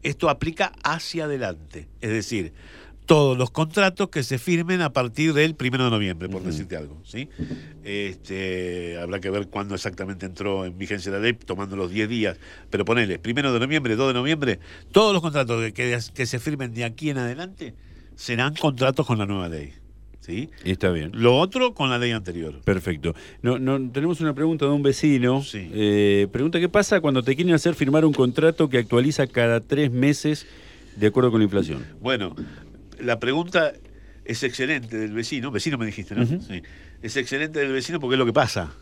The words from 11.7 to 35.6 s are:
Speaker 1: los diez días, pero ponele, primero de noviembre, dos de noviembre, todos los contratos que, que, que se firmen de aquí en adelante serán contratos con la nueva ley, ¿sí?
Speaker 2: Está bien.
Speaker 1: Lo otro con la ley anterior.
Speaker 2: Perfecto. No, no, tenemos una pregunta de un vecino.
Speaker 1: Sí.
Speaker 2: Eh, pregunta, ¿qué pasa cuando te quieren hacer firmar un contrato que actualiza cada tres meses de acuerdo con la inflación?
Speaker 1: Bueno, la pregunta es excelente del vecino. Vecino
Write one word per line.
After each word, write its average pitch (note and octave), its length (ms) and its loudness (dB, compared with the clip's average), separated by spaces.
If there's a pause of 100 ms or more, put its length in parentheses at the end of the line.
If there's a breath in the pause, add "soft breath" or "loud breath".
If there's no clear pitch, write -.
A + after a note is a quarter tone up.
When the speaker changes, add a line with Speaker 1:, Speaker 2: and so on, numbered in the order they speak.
Speaker 1:
los F#2 140 -2
diez G#2+ 180 0
días, G#2+ 300 -2 (320 loud breath)
pero G2 140 0
ponele, A2 340 2
primero B2+ 340 0
de A#2 80 2
noviembre, C3 360 0
dos C3+ 120 2
de B2+ 60 0
noviembre, C3+ 440 0 (340 loud breath)
todos G#3+ 200 8
los F#3 100 2
contratos C3 400 0
que, A2 100 -4
que, B2 260 0 (160)
que B2+ 120 -2
se B2 120 -4
firmen C3 360 -4
de A#2+ 100 -4
aquí A#2 260 -6
en C3+ 80 -2
adelante C#3 560 -8 (420 soft breath)
serán B2+ 380 -2
contratos C3+ 520 2
con A2+ 120 0
la G2+ 80 -2
nueva F#2+ 240 -4
ley, D2 220 -10 (480)
¿sí? B2+ 280 -8 (160 loud breath)
Speaker 2:
Está F#2 260 0
bien. D#2+ 220 -2
Speaker 1:
Lo A#2 240 0
otro G#3+ 380 0
con C3+ 160 -2
la B2 80 -2
ley A#2+ 140 -2
anterior. E2+ 500 -8
Speaker 2:
Perfecto. E2+ 520 -2 (280 loud breath)
No, B2 160 0
no, C3 320 -2
tenemos D#3 320 -2
una D3+ 120 0
pregunta D3+ 320 0
de C#3 40 4
un D3 120 2
vecino. C3+ 600 4
Speaker 1:
Sí. G2+ 320 -10
Speaker 2:
Eh, G#2 580 4
pregunta, D#3+ 280 0
¿qué F3 100 2
pasa G3+ 300 4
cuando C#3 220 2
te C3 140 2
quieren F3 180 4
hacer D#3+ 200 4
firmar D3 320 4
un D3+ 80 6
contrato C#3 560 4
que B2+ 80 4
actualiza B2 480 2
cada A#2 340 2
tres C#3+ 300 2
meses C#3+ 560 2 (500 loud breath)
de G#2 120 4
acuerdo B2 240 4
con A2+ 80 6
la G#2+ 40 6
inflación? D#2+ 400 0 (160)
Speaker 1:
Bueno, G#2 360 -2 (640 loud breath)
la A#2+ 180 -2
pregunta D#3+ 540 0 (520 soft breath)
es A2+ 200 -6
excelente B2+ 520 -2
del G#2+ 160 -4
vecino. A#2 380 -4
Vecino C#3 260 -2